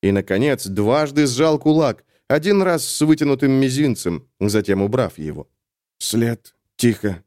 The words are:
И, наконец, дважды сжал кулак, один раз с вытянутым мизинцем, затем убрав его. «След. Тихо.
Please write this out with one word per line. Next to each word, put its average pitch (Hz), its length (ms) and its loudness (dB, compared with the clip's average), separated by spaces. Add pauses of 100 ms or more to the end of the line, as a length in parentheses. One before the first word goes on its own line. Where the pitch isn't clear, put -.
И, 98 100 2
наконец, 101 540 0
дважды 139 600 0
сжал 147 320 0
кулак, 151 460 0 (240)
один 185 320 2
раз 175 240 0
с - 160 -4
вытянутым 147 500 2
мизинцем, 131 760 0 (120)
затем 98 420 0
убрав 107 360 -2
его. 76 300 -10 (500)
«След. 117 580 -4 (200)
Тихо. 104 520 -2